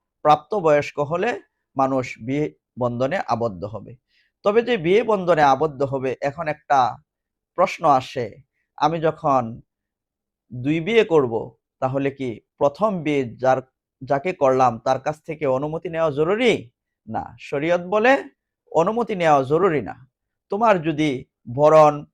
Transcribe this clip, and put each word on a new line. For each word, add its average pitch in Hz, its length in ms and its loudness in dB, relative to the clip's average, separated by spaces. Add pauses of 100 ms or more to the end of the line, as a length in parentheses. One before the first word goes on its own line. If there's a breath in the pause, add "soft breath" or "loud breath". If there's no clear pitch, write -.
(220)
প্রাপ্তবয়স্ক 151 760 2
হলে 180 440 -4 (340)
মানুষ 135 460 -2
বিয়ে 139 320 -4 (240)
বন্ধনে 123 400 -2
আবদ্ধ 110 460 -6
হবে। 107 320 -14 (460)
তবে 208 200 2
যে 240 140 -2
বিয়ে 185 260 2
বন্ধনে 180 400 0
আবদ্ধ 139 400 2
হবে, 131 380 -4
এখন 151 280 -6
একটা 131 480 0 (580)
প্রশ্ন 170 320 -2
আসে, 131 500 0 (400)
আমি 160 240 0
যখন 139 600 -2 (920)
দুই 143 280 -2
বিয়ে 214 240 2
করব, 123 520 0 (220)
তাহলে 135 320 -2
কি 127 300 -8 (180)
প্রথম 180 440 -2
বিয়ে 135 340 -2
যার, 127 260 0 (420)
যাকে 180 280 -2
করলাম 131 460 2
তার 131 220 -2
কাছ 156 220 -8
থেকে 151 240 -8
অনুমতি 151 420 -4
নেওয়া 160 220 -2
জরুরি? 165 600 0 (380)
না, - 320 -10
শরীয়ত 165 400 -2
বলে 220 440 0 (480)
অনুমতি 214 420 0
নেওয়া 156 280 4
জরুরি 156 400 0
না। - 260 -14 (420)
তোমার 202 320 2
যদি 147 420 -2 (300)
ভরণ 151 600 6